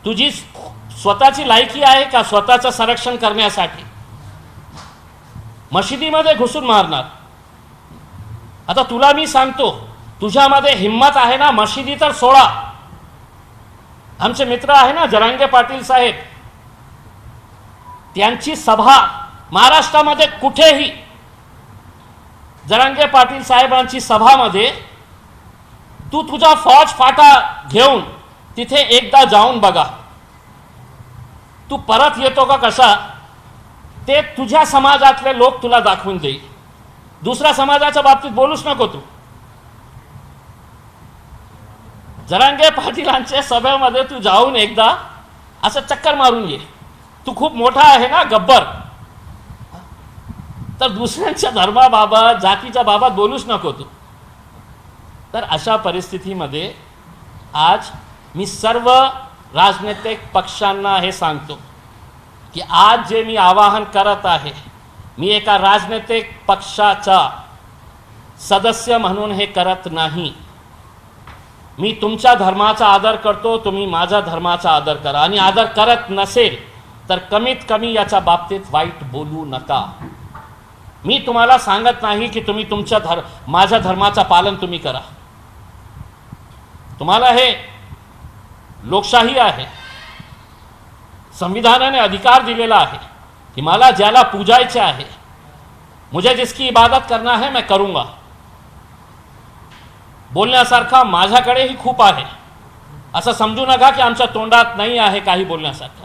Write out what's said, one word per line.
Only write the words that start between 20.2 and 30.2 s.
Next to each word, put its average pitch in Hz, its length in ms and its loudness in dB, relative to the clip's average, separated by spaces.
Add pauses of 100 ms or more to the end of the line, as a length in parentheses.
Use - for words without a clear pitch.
कुठेही, 285 680 2 (1800)
जरांगे 269 360 2
पाटील 269 380 2
साहेबांची 254 560 0
सभामध्ये 226 720 2 (1400)
तू 302 120 -2
तुझा 311 300 2
फौज 285 340 6
फाटा 269 520 6 (320)
घेऊन 240 300 4 (560)
तिथे 240 180 -6
एकदा 254 480 4
जाऊन 233 360 4
बघा, 170 240 2 (1900)